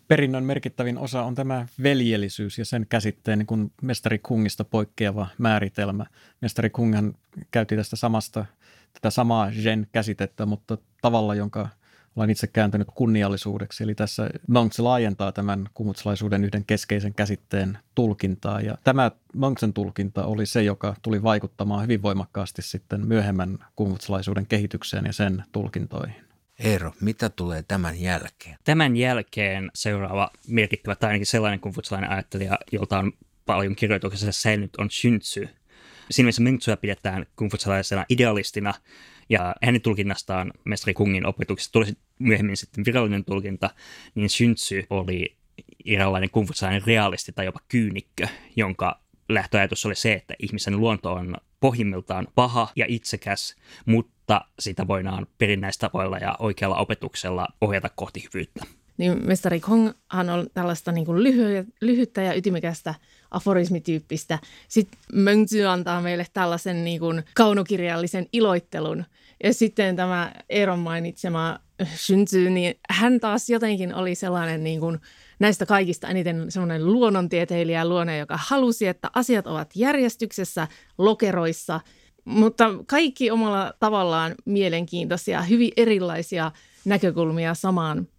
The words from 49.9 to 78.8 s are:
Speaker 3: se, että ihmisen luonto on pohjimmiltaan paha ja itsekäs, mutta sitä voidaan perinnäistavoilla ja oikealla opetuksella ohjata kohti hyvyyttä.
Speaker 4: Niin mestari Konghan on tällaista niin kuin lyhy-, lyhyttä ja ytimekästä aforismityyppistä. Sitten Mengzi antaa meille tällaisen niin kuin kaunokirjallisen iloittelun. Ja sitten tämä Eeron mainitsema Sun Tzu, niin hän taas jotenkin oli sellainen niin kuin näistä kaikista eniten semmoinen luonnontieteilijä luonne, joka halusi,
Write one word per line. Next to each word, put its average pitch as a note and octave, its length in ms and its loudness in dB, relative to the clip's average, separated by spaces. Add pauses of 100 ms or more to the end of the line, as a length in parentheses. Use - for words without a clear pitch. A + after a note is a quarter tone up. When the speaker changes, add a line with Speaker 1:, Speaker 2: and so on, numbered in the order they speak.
Speaker 3:
se, A2+ 180 2
että - 260 -6
ihmisen G2+ 400 -2
luonto G#2+ 340 0
on F2+ 240 -6 (220)
pohjimmiltaan G2 760 0
paha A#2+ 400 2
ja A#2 120 0
itsekäs, - 680 -6 (300)
mutta A2 560 2 (180)
sitä F#2+ 280 -6
voidaan F#2+ 400 -4 (100)
perinnäistavoilla G2 800 0
ja G2+ 220 -4
oikealla G2 380 -2
opetuksella F#2 680 -4 (140)
ohjata G2 340 0
kohti - 280 -10 (100)
hyvyyttä. - 320 -8 (320)
Speaker 4:
Niin F3+ 300 0
mestari F3+ 320 0
Konghan G3+ 680 0
on F3 240 -2
tällaista F3 380 -4
niin E3 140 0
kuin E3+ 180 2
lyhy-, G#3+ 420 4 (160)
lyhyttä A#3 400 2
ja F#3 120 0
ytimekästä E3+ 640 -2 (360)
aforismityyppistä. F3 1080 0 (280)
Sitten - 320 0 (140)
Mengzi G#3 520 4
antaa F3+ 360 0
meille F3 320 -2
tällaisen E3+ 500 0
niin E3+ 160 -2
kuin E3 240 -2 (120)
kaunokirjallisen F3+ 1000 2
iloittelun. E3+ 720 0 (380)
Ja G#3 100 4
sitten G#3 420 2
tämä F3+ 360 0 (180)
Eeron G3 300 2
mainitsema E3 800 -4 (360)
Sun G3 300 4
Tzu, F#3+ 120 2
niin F3+ 420 2 (100)
hän A3+ 300 4
taas A3 300 0
jotenkin G#3+ 460 0
oli F3+ 200 -2
sellainen E3 480 -2
niin D#3+ 160 -2
kuin E3 200 -2 (400)
näistä G3+ 260 4
kaikista F#3+ 420 2
eniten E3+ 440 -2
semmoinen E3 340 -2
luonnontieteilijä F3 1000 2
luonne, E3+ 320 0
joka D3 240 -6
halusi, A#3+ 460 2